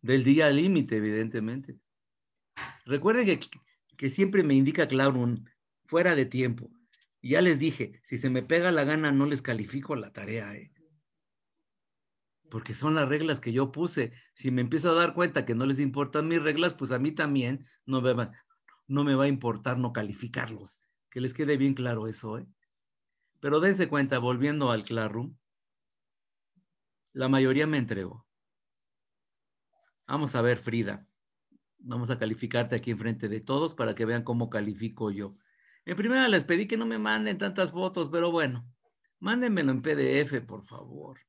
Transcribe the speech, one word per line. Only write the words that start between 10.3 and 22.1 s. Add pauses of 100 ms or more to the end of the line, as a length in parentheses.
¿eh? (1800)
Porque
son
las
reglas
que
yo
puse. (220)
Si
me
empiezo
a
dar
cuenta
que
no
les
importan
mis
reglas,
pues
a
mí
también (220)
no
me
va, (560)
no
me
va
a
importar
no
calificarlos. (300)
Que
les
quede
bien
claro
eso,